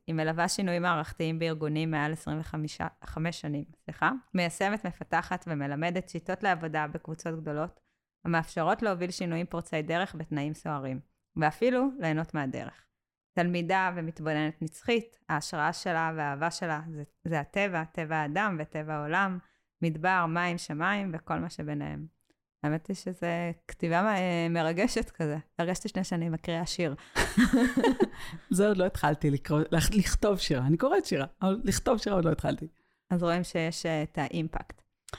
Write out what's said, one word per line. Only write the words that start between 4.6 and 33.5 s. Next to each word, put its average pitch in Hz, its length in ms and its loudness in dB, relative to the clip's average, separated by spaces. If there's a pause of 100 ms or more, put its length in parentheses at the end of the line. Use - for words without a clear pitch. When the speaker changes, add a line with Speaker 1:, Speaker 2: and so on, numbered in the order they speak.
Speaker 1:
מפתחת 175 640 -4
ומלמדת 160 600 -2
שיטות 185 340 -6
לעבודה 160 440 0
בקבוצות 160 540 -8
גדולות, 156 380 -4 (460)
המאפשרות 170 560 2
להוביל 180 300 0
שינויים 175 340 -2
פורצי 165 360 -4
דרך 170 340 -2
בתנאים 151 380 -4
סוערים, 135 460 -6 (360)
ואפילו 247 540 2 (100)
ליהנות 160 340 0
מהדרך. 135 520 -6 (480)
תלמידה 175 640 2
ומתבוננת 156 680 -2
נצחית, 226 580 -2 (100)
ההשראה 156 440 0
שלה 160 440 0
והאהבה 147 340 -2
שלה 160 300 -4 (100)
זה, 147 120 -8 (200)
זה 165 160 0
הטבע, 175 440 0
טבע 160 320 -4
האדם 160 440 0
וטבע 156 340 -6
העולם, 180 440 0 (440)
מדבר, 165 440 2
מים, 170 320 0
שמיים 185 560 -2
וכל 160 260 -4
מה 165 100 -4
שביניהם. 147 680 -6 (500)
האמת 156 220 -2
היא 190 80 -4
שזה 170 560 -4 (160)
כתיבה 170 340 2
מ-, 208 40 2
אה, 180 440 2
מרגשת 170 600 2
כזה. 151 280 -2 (220)
הרגשתי 175 300 -2
שנייה 190 140 -2
שאני 165 260 0
מקריאה 165 360 -2
שיר. 156 300 -2 (800)
<laughs> - 720 0
Speaker 2:
זה 196 180 4
עוד 208 100 4
לא 180 80 4
התחלתי 151 460 2
לקרוא, 147 280 2 (120)
לכ-, 160 240 4
לכתוב 202 420 4
שירה. 131 300 2
אני 160 100 6
קוראת 330 280 2
שירה, 139 200 0 (160)
אבל 190 220 2
לכתוב 226 340 2
שירה 208 180 0
עוד 170 100 4
לא 160 60 4
התחלתי. - 360 0 (420)
Speaker 1:
אז 180 140 2
רואים 175 200 2
שיש, 165 420 -2